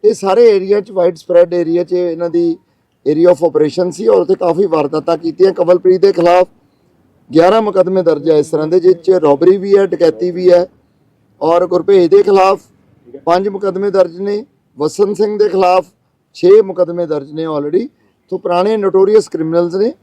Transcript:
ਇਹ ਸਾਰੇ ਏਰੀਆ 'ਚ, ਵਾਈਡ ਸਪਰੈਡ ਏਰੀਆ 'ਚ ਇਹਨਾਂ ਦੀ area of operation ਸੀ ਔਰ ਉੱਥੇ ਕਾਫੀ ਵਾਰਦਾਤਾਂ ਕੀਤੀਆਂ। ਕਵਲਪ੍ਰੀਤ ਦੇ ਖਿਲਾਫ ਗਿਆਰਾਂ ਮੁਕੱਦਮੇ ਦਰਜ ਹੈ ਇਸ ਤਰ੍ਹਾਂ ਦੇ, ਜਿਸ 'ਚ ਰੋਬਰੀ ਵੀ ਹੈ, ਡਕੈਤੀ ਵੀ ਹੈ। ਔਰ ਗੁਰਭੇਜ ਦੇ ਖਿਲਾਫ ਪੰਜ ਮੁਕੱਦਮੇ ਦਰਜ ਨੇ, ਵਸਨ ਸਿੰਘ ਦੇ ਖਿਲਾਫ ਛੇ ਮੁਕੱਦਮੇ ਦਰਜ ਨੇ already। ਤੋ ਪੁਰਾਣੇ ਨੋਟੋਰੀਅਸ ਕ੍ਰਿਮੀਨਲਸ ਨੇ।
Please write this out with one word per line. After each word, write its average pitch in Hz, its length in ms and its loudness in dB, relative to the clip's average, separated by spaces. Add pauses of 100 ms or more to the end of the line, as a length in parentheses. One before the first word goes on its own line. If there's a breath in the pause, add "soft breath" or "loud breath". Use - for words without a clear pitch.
ਇਹ 214 100 2
ਸਾਰੇ 214 360 2
ਏਰੀਆ 196 300 0
'ਚ, 202 100 -16
ਵਾਈਡ 180 260 -2
ਸਪਰੈਡ 175 380 0
ਏਰੀਆ 170 300 -2
'ਚ 175 80 -8
ਇਹਨਾਂ 175 380 -4
ਦੀ 170 260 -2 (560)
area 170 200 4
of 160 160 0
operation 151 420 -2
ਸੀ 170 180 -4
ਔਰ 202 120 4
ਉੱਥੇ 180 140 0
ਕਾਫੀ 180 320 -2
ਵਾਰਦਾਤਾਂ 156 520 -4
ਕੀਤੀਆਂ। 165 340 0
ਕਵਲਪ੍ਰੀਤ 180 480 0
ਦੇ 196 120 2
ਖਿਲਾਫ 175 360 2 (880)
ਗਿਆਰਾਂ 190 280 4
ਮੁਕੱਦਮੇ 185 400 0
ਦਰਜ 160 280 -2
ਹੈ 151 80 4
ਇਸ 147 80 0
ਤਰ੍ਹਾਂ 151 200 -4
ਦੇ, 175 140 0
ਜਿਸ 180 140 2
'ਚ 170 160 -4
ਰੋਬਰੀ 175 460 2
ਵੀ 196 200 0
ਹੈ, 196 100 2
ਡਕੈਤੀ 170 440 -2
ਵੀ 180 220 2
ਹੈ। 175 140 4 (760)
ਔਰ 170 240 0
ਗੁਰਭੇਜ 175 440 0
ਦੇ 202 120 4
ਖਿਲਾਫ 196 380 2 (640)
ਪੰਜ 180 240 0
ਮੁਕੱਦਮੇ 196 420 -6
ਦਰਜ 180 280 0
ਨੇ, 202 260 -6 (340)
ਵਸਨ 196 360 -4
ਸਿੰਘ 208 240 -4
ਦੇ 208 100 0
ਖਿਲਾਫ 185 380 0 (480)
ਛੇ 202 280 4
ਮੁਕੱਦਮੇ 175 440 -4
ਦਰਜ 147 260 -8
ਨੇ 160 140 -8
already। 156 400 -4 (440)
ਤੋ 185 80 -8
ਪੁਰਾਣੇ 180 380 -2
ਨੋਟੋਰੀਅਸ 196 520 2
ਕ੍ਰਿਮੀਨਲਸ 165 460 -4
ਨੇ। 214 180 -2 (100)